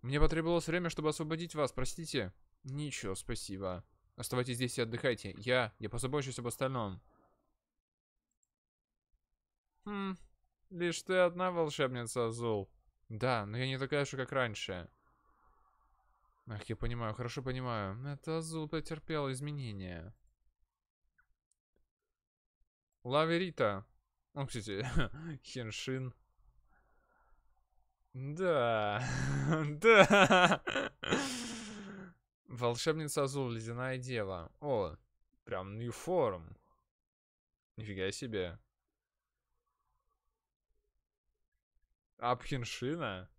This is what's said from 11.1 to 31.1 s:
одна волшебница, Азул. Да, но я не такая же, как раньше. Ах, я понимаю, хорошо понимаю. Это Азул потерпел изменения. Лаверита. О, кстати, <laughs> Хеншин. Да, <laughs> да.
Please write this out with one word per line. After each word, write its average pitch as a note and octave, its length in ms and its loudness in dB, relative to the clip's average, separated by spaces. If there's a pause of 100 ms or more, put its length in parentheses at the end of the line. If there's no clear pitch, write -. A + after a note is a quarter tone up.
одна F3+ 340 4
волшебница, B2+ 760 0
Азул. A2+ 440 0 (380)
Да, A2 380 0
но G#2+ 120 -6
я B2+ 80 0
не C3 120 -2
такая C#3+ 260 0
же, C3+ 120 -6
как C3 160 -4
раньше. G#2+ 560 -2 (1600)
Ах, G#2+ 180 -8
я A2+ 120 -6
понимаю, A#2+ 380 -2
хорошо B2 280 -6
понимаю. A#2+ 640 -4
Это C#3+ 320 -4
Азул D#3+ 300 -6
потерпел D3+ 640 -4
изменения. G#2+ 840 -8 (3000)
Лаверита. D3 840 2 (500)
О, C3+ 120 -4
кстати, G#2+ 400 -4 (280)
<laughs> D#3 280 -10
Хеншин. B2+ 720 -6 (2000)
Да, B2+ 920 2 (440)
<laughs> D#3 160 2 (160)
да. G3 840 10 (1800)